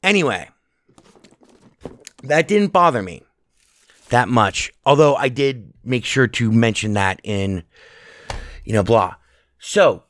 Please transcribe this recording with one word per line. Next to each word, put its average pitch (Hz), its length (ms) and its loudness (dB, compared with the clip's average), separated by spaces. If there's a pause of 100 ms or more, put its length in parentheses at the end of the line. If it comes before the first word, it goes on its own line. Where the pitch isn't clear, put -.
Anyway, 151 480 0 (1700)
that 151 240 0
didn't 202 260 0
bother 165 300 2
me 90 180 -14 (880)
that 120 180 2
much, 110 460 0 (120)
although 143 300 4
I 135 140 -2
did 131 420 -4 (120)
make 123 200 -4
sure 127 240 0
to 113 240 -2
mention 110 420 0
that 95 300 -2
in, 98 400 -4 (1000)
you 110 80 -8
know, 104 100 2
blah. 101 320 0 (440)
So, 165 500 2